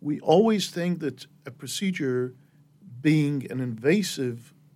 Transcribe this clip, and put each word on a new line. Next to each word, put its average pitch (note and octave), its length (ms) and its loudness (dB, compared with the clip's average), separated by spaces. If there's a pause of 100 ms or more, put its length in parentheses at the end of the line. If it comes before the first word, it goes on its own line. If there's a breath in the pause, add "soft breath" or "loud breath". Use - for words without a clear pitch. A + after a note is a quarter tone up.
We D3 180 -4
always G3 500 4
think F3 300 -4
that D3 280 -8 (180)
a C3 60 -12
procedure C3 840 -4 (680 soft breath)
being D3 480 2
an C3 120 -6
invasive B2 920 -2 (220)